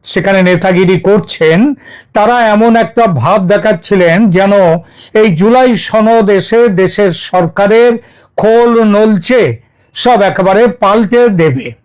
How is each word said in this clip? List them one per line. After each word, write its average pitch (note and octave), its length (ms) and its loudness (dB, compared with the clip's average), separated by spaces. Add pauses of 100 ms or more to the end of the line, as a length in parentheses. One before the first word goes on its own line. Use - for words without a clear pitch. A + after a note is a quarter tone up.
সেখানে F#3+ 400 -2
নেতাগিরি F3+ 580 0
করছেন, G3 720 0 (380)
তারা A3+ 360 0
এমন A3 280 2
একটা A3+ 300 0
ভাব F3+ 400 -2
দেখাচ্ছিলেন G3 840 0
যেন F#3+ 220 0 (640)
এই G#3+ 220 2
জুলাই A#3 400 2
সনদ A3 540 0
এসে A3+ 380 0
দেশের F#3 420 -2
সরকারের G3+ 840 0 (440)
খোল A#3 460 2
নলচে G#3 760 0 (380)
সব A#3+ 280 0
একেবারে F#3+ 440 0
পাল্টে A3 640 0
দেবে। D3+ 440 -2 (120)